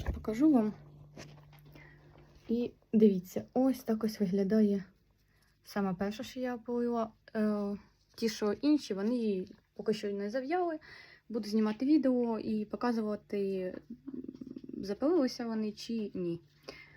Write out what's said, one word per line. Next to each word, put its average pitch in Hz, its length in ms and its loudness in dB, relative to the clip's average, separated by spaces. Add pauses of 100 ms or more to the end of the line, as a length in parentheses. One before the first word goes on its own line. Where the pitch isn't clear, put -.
(140)
покажу 247 380 4
вам. 214 220 4 (1700)
І 240 240 -2 (220)
дивіться, 208 600 6
ось 254 300 4
так 220 200 -2
ось 220 160 0
виглядає 202 640 2 (800)
саме 196 300 -2
перша, 202 300 -4
що - 160 -12
я 247 180 -4
полила. 233 540 -2 (240)
Е, 208 420 0 (380)
ті, 226 140 -2
що 214 240 -2
інші, 285 400 0
вони 208 520 -2 (280)
поки 214 200 -2
що 208 180 -6
не 202 180 -4
зав'яли. 311 500 -2 (500)
Буду 214 200 -6
знімати 214 360 0
відео 247 540 4
і 214 260 -2
показувати, 208 1080 -2 (1040)
запилилися 247 680 0
вони 220 260 -4
чи 220 420 -6
ні. 170 260 -4 (580)